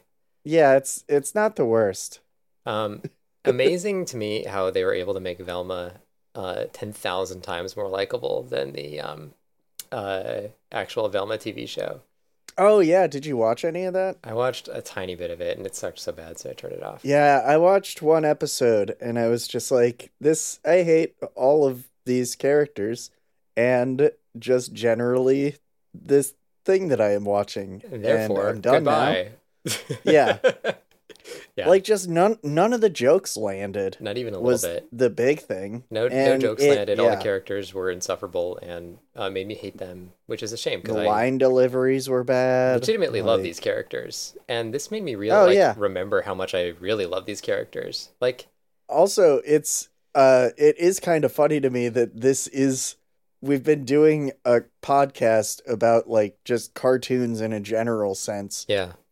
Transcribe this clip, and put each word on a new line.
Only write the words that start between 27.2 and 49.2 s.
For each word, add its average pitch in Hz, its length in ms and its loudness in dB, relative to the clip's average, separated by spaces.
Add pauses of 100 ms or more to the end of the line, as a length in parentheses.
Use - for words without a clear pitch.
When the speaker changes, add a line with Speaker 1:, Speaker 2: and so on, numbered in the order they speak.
Speaker 1:
watching." 101 580 -4 (100)
Speaker 2:
And 110 120 -12
therefore, 107 440 0
Speaker 1:
And 113 80 -4
I'm 104 40 -10
done 135 240 2
now. 143 300 2
Speaker 2:
goodbye. 92 160 -4 (760)
Speaker 1:
Yeah. 151 380 4
Speaker 2:
<laughs> 508 60 4 (1080)
Yeah. - 120 -2
Speaker 1:
Like, 190 160 6
just 190 240 -2
none, 185 340 2
none 160 300 2
of 247 80 -2
the 214 80 4
jokes 156 480 2
landed 98 640 -6
Speaker 2:
Not 101 160 -6
even 120 160 -8
a 92 80 -8
Speaker 1:
was 120 220 2
Speaker 2:
little 85 140 -4
bit. - 200 -10
Speaker 1:
the 123 140 2
big 135 300 0
thing. 101 500 -10
Speaker 2:
No, 113 180 -2
no 123 60 -4
Speaker 1:
And 135 260 2
Speaker 2:
jokes 117 220 0
Speaker 1:
it, 143 80 6
Speaker 2:
landed. 104 300 2
All 120 100 4
the 101 60 0
Speaker 1:
yeah. 98 40 -6
Speaker 2:
characters 98 540 -6
were 92 160 -4
insufferable 90 720 -6
and, 87 340 -14 (180)
uh, 107 140 -6
made 95 180 -6
me 107 80 -10
hate 98 220 -14
them, 90 360 -16 (140)
which 113 160 -10
is 110 120 -10
a - 20 -12
shame, 117 240 -6
'cause 110 140 -6
Speaker 1:
The 90 80 -2
Speaker 2:
I 90 40 0
Speaker 1:
line 113 300 2
deliveries 131 720 2
were 127 160 0
bad. 127 560 2
Speaker 2:
legitimately 147 400 -2
love 101 200 2
Speaker 1:
Like 95 40 -4
Speaker 2:
these 85 160 -8
characters. - 760 -6 (120)
And 117 240 -4
this 139 180 -8
made 214 120 -8
me 139 140 -6
really, 104 200 2
Speaker 1:
Oh, 202 100 8
Speaker 2:
like, 185 100 6
Speaker 1:
yeah. 151 200 4
Speaker 2:
remember 101 460 -2
how 98 120 -4
much 92 200 -6
I 90 140 0 (120)
really 101 240 -2
love 90 220 -6
these 104 160 -10
characters. - 680 -6 (120)
Like 127 240 -4 (420)
Speaker 1:
Also, 165 560 4